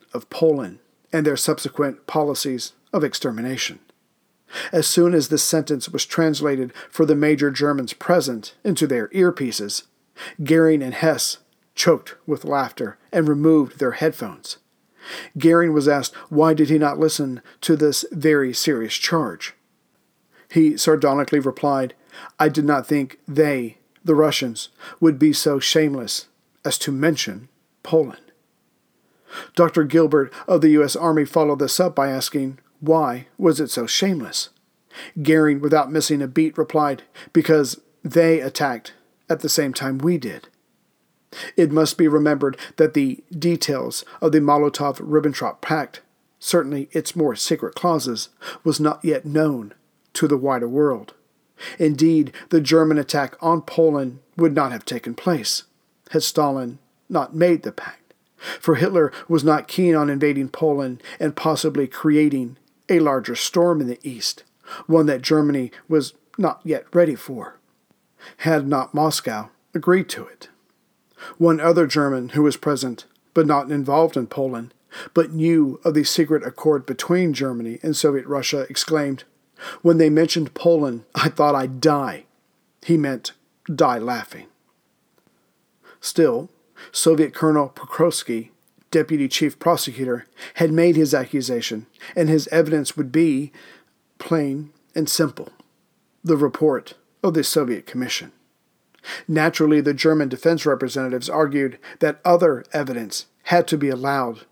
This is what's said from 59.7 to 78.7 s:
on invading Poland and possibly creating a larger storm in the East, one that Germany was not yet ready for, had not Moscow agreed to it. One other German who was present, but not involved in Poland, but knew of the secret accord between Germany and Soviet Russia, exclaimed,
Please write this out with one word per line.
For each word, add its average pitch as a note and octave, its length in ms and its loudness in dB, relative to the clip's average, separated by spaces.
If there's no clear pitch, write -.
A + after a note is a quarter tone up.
on D3 160 2
invading C#3 380 0
Poland C#3 540 -2
and D3+ 160 -2
possibly D3 520 -2
creating C#3+ 720 0
a F3 120 4
larger C3+ 340 0
storm E3+ 460 0
in C3 60 -2
the A#2+ 160 -6
East, B2 400 -10
one D#3+ 200 6
that C3+ 160 0
Germany D3 500 2
was D#3 240 0
not F3 260 -2
yet D3+ 300 -4
ready E3+ 220 4
for, - 440 -14
had D3+ 300 0
not C3+ 260 -2
Moscow C3 540 -2
agreed F3+ 360 0
to - 160 -12
it. - 220 -20
One E3 220 4
other E3+ 260 4
German C3+ 440 -2
who D3 120 0
was C#3+ 140 2
present, C3 500 -6
but D#3+ 140 4
not C#3+ 240 0
involved D3 460 2
in B2 100 -2
Poland, B2 480 -8
but D#3+ 180 2
knew D#3+ 520 2
of D#3+ 100 2
the D3+ 100 2
secret D3+ 420 0
accord C#3+ 400 0
between E3+ 460 -2
Germany A#2+ 500 -6
and D#3 140 -2
Soviet C#3 300 0
Russia, C#3 420 -4
exclaimed, C#3 560 -4